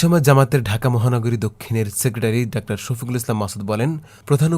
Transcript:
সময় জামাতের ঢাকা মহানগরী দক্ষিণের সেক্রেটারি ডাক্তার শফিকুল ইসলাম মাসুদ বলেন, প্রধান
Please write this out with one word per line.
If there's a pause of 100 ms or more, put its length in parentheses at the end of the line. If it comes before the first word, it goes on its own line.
সময়
জামাতের
ঢাকা
মহানগরী
দক্ষিণের (140)
সেক্রেটারি (140)
ডাক্তার
শফিকুল
ইসলাম
মাসুদ
বলেন, (380)
প্রধান